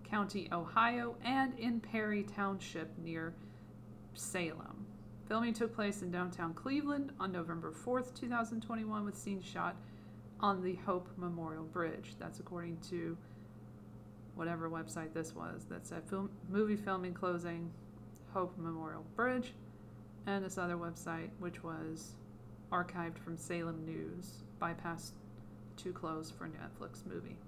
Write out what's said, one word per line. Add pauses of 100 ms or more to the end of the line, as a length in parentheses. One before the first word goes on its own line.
County,
Ohio,
and
in
Perry
Township
near (800)
Salem. (420)
Filming
took
place
in
downtown
Cleveland
on
November
fourth,
two
thousand
twenty-one,
with
scenes
shot (680)
on
the (100)
Hope (100)
Memorial
Bridge.
That's
according (120)
to (1160)
whatever
website
this
was
that
said
film, (200)
movie
filming
closing, (600)
Hope
Memorial (100)
Bridge, (720)
and
this
other
website, (100)
which
was (560)
archived
from
Salem
News, (160)
bypass (640)
to
close
for
Netflix
movie. (100)